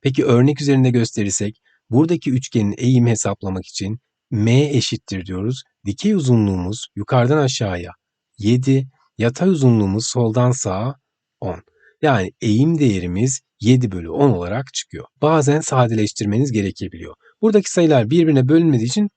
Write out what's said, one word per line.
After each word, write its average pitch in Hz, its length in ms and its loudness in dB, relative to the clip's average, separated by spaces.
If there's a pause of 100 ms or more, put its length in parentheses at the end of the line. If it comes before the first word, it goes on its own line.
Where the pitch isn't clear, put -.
Peki 131 240 0
örnek 135 360 4
üzerinde 135 280 2
gösterirsek, 107 720 -4 (280)
buradaki 156 420 0
üçgenin 117 460 -2
eğimi 123 320 2
hesaplamak 98 560 -6
için 101 340 -10 (320)
M 123 380 2
eşittir 107 560 -4
diyoruz. 98 380 -8 (220)
Dikey 190 280 -2
uzunluğumuz 110 840 0
yukarıdan 123 420 0
aşağıya 104 540 -2 (460)
yedi, 131 500 2 (300)
yatay 120 320 0
uzunluğumuz 117 580 2
soldan 123 440 0
sağa 113 440 -4 (440)
on. 90 220 -8 (400)
Yani 113 300 0 (100)
eğim 139 380 2
değerimiz 101 600 -2 (180)
yedi 123 320 2
bölü 85 180 -10
on 135 200 2
olarak 101 440 -4
çıkıyor. - 320 -12 (160)
Bazen 151 400 2
sadeleştirmeniz 113 920 -2
gerekebiliyor. 95 640 -6 (260)
Buradaki 214 300 2
sayılar 147 380 2
birbirine 151 380 2
bölünmediği 147 400 2
için 202 300 -2